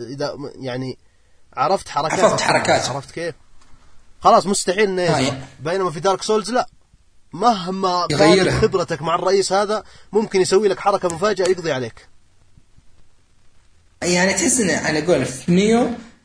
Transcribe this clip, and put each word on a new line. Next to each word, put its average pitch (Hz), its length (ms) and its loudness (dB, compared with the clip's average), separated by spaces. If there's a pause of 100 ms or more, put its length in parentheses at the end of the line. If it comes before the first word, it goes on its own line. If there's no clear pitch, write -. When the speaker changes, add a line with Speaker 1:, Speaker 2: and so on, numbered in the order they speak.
Speaker 1:
إذا 143 260 -6
م-، 135 200 -12
يعني، 127 420 -8 (560)
عرفت 175 360 0
حركاته. 160 380 2
Speaker 2:
حفظت - 140 0
حركاته. 147 520 0
Speaker 1:
عرفت 135 180 -10
كيف؟ 165 240 -8 (840)
خلاص، 180 260 4
مستحيل 196 420 0
إنه 185 120 -2
Speaker 2:
آه، 175 40 0
Speaker 1:
يهزمك. 139 280 0
Speaker 2:
يعني. 131 120 -12 (140)
Speaker 1:
بينما 175 320 -2
في 160 80 -10
دارك 190 220 0
سولز 214 300 -2
لا. 247 160 0 (680)
مهما 185 760 0
Speaker 2:
يغيرها. 160 320 6
Speaker 1:
كانت 139 220 2
خبرتك 170 360 -2
مع 165 140 0
الرئيس 185 380 0
هذا، 202 300 0 (280)
ممكن 196 300 2
يسوي 196 260 4
لك 185 120 0
حركة 185 360 0
مفاجئة 185 340 0
يقضي 170 220 -2
عليك. 123 360 -6 (1900)
Speaker 2:
يعني، 180 320 2
تحس 247 260 0
إنه 165 180 0
على 156 280 -2
قول 151 200 2
في - 260 -4
نيو 220 380 4 (360)